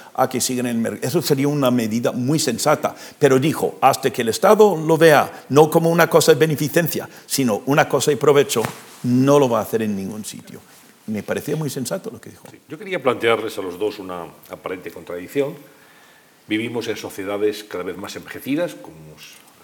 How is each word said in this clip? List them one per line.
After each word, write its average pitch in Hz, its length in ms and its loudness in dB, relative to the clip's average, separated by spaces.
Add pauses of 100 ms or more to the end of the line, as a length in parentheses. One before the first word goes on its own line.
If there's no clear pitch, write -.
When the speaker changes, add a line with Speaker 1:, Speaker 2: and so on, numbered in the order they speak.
(140)
Speaker 1:
a 131 120 2
que 123 140 -2
sigan 123 240 -2
en 120 120 -4
el 113 60 0
mercado. 104 240 -6
Eso 156 140 0
sería 143 280 0
una 143 220 2
medida 120 420 0
muy 127 260 0
sensata, 139 580 0 (220)
pero 131 200 6
dijo, 131 440 -2
hasta - 280 2
que 123 120 -4
el 113 80 -2
Estado 202 440 4
lo 160 220 0
vea 147 540 4
no 151 200 6
como 165 200 2
una 165 180 4
cosa 160 240 6
de 143 60 2
beneficencia, 151 680 0 (200)
sino 117 400 0
una 143 240 4
cosa 143 200 0
de 143 60 2
provecho, 139 460 4 (400)
no 131 360 4
lo 135 120 4
va 113 80 0
a 104 40 0
hacer 110 200 -2
en 107 120 -2
ningún 101 300 -8
sitio. - 360 -16 (480)
Me 107 140 -6
parecía 107 340 -6
muy 156 120 -4
sensato 147 420 -8
lo 117 120 -16
que 110 80 -20
dijo. - 200 -20
Speaker 2:
Sí, - 160 -20
yo 151 120 -16
quería 190 240 -8
plantearles 113 560 0
a 98 40 -6
los 90 160 -8
dos 104 200 -4
una 90 260 -10 (240)
aparente 90 420 -10
contradicción. 90 640 -8 (920)
Vivimos 113 400 -4
en 104 80 -6
sociedades 101 680 -6
cada 90 200 -8
vez 90 140 -10
más 98 180 -12
envejecidas, 143 600 -6
como 80 200 -20
hemos, 78 280 -20 (400)